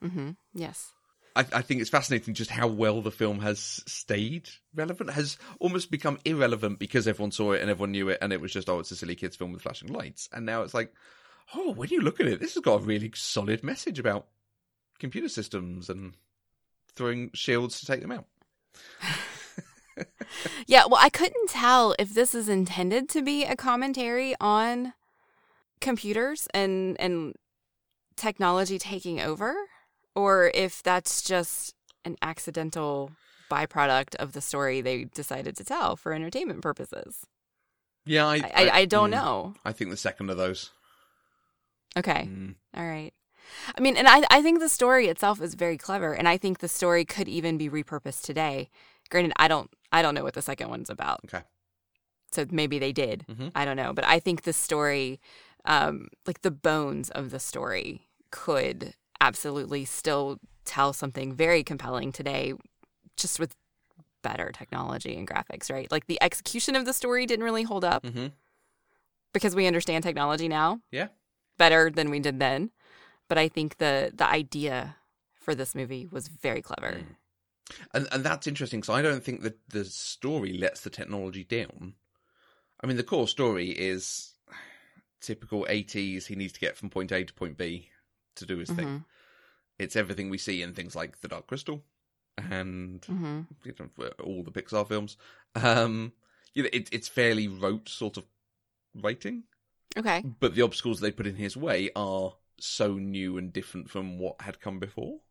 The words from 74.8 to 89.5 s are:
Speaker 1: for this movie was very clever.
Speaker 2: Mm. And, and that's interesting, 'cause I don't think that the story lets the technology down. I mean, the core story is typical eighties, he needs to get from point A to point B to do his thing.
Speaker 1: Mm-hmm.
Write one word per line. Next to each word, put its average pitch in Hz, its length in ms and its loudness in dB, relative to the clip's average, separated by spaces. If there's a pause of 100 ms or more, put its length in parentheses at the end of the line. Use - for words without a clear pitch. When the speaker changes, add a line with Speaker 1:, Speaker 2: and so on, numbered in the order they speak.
Speaker 1:
for - 220 -4
this 131 180 -4
movie 131 320 -8
was 160 220 -10
very 120 340 -4
clever. - 360 -6
Speaker 2:
Mm. - 60 -12 (920)
And, 139 160 -2
and 131 140 -2
that's - 240 -2
interesting, 139 320 -6
'cause - 80 -6
I 117 120 2
don't 147 220 2
think - 200 -8
that 110 140 -6 (120)
the 104 160 -4
story 98 760 -6
lets 92 220 0
the - 100 -14
technology 95 540 -10
down. 101 500 -8 (880)
I 127 60 -4
mean, 127 80 0
the 120 80 -2
core 135 240 0
story 95 420 0
is 92 640 -6 (880)
typical 110 480 -6
eighties, 98 580 -4
he 104 80 -12
needs 95 200 -6
to - 40 -20
get - 180 -4
from 101 140 -12
point 92 220 -6
A 92 100 0
to 87 100 -14
point 82 240 -10
B 87 320 -8 (460)
to - 100 -18
do 92 140 -4
his 170 120 -8
thing. 170 180 -4
Speaker 1:
Mm-hmm. 139 80 -6 (840)